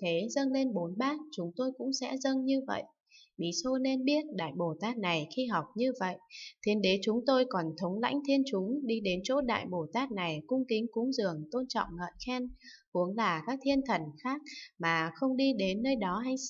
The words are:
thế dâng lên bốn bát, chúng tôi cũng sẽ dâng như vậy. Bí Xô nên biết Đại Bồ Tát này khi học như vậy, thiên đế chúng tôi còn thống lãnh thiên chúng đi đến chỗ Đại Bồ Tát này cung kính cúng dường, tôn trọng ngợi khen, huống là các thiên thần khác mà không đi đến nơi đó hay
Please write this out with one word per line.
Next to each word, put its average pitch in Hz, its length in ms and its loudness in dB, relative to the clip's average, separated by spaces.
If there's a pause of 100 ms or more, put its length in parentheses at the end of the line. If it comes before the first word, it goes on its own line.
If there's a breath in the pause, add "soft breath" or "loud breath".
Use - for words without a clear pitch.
thế 175 280 2
dâng 269 220 0
lên 262 220 2
bốn 175 240 -2
bát, 277 200 0 (140)
chúng 170 240 -4
tôi 262 220 0
cũng 262 160 -2
sẽ 262 240 -4
dâng 262 280 0
như 269 220 4
vậy. - 160 -2 (540 loud breath)
Bí 175 140 0 (120)
Xô 262 140 2
nên 262 280 2
biết 294 200 4 (100)
Đại 165 220 -2
Bồ 170 240 0
Tát 233 160 -2
này 170 380 0
khi 254 100 0
học 185 200 0 (100)
như 247 240 2
vậy, 185 160 -2 (500 loud breath)
thiên 208 160 2
đế 190 220 4
chúng 220 220 2
tôi 262 240 6
còn 170 160 0 (160)
thống 190 180 -2
lãnh 254 280 0
thiên 277 240 6
chúng 214 320 0
đi 226 160 0
đến 185 240 0
chỗ 269 180 0
Đại 208 280 0
Bồ 170 240 -2
Tát 269 180 0
này 170 360 -2
cung 262 200 2
kính 226 240 2
cúng 247 220 0
dường, 180 380 0
tôn 254 180 -2
trọng 214 180 0 (100)
ngợi 175 140 -6 (160)
khen, 254 220 -4 (440 loud breath)
huống 180 240 2
là 175 300 2
các 262 160 -2
thiên 269 240 4
thần 185 140 2 (220)
khác 277 180 -4 (380 loud breath)
mà 165 360 2
không 262 220 0
đi 269 160 4
đến 196 300 0
nơi 269 120 2
đó 202 300 0
hay 262 100 -2 (140)